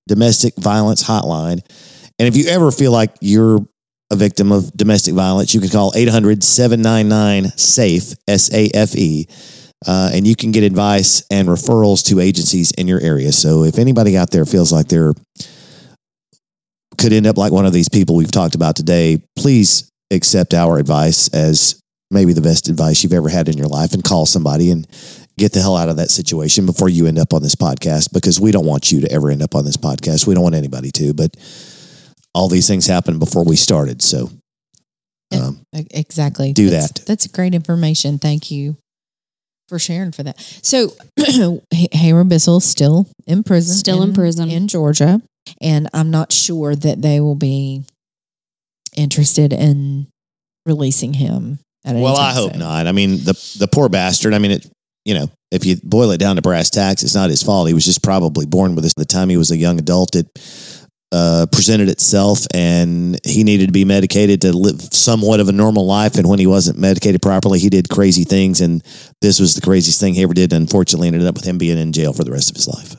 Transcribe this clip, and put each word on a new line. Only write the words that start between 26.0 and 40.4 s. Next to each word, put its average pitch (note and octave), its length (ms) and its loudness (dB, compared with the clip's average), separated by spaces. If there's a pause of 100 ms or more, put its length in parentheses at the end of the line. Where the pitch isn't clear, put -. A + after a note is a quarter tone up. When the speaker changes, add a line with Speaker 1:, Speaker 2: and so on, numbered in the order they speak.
Speaker 1:
situation D#2+ 560 -2
before F#2 220 0
you E2+ 180 2
end D#2+ 100 0
up D#2+ 160 0
on D#2 80 0
this D2 140 -2
podcast, D#2 580 -2
because F#2 260 0
we G#2+ 120 2
don't F#2+ 140 2
want D2 260 -2
you C#2+ 100 2
to - 100 -2
ever C#2+ 200 0
end C#2+ 100 -2
up D#2 140 -4
on D2 100 -2
this C#2+ 120 -2
podcast. D#2 500 -4
We G2+ 80 4
don't F2 80 2
want E2+ 120 2
anybody C2+ 360 -6
to, D2 220 -2
but, D#3 220 -2 (960)
all F#2 140 0
these F2+ 200 2
things F#2+ 200 -2
happened F2 320 -2
before D#2+ 240 -2
we E2 140 2
started, C#2+ 440 -2
so, B1 280 -4 (1040)
Speaker 2:
Yeah, C3 160 -4
Speaker 1:
um, C#3 140 -12 (140)
Speaker 2:
e-, D#3 160 -10
exactly. C#3+ 600 -4
Speaker 1:
do G#2 160 4
Speaker 2:
That's, D#2+ 240 -2
Speaker 1:
that. - 120 -16
Speaker 2:
that's - 220 -4
great F#3 260 -4
information. D#3 640 -2
Thank D3+ 320 -4
you C#3+ 260 -8 (880)
for F3 120 -8
sharing F3 340 -6
for D3 100 -12
that. - 160 -12 (220)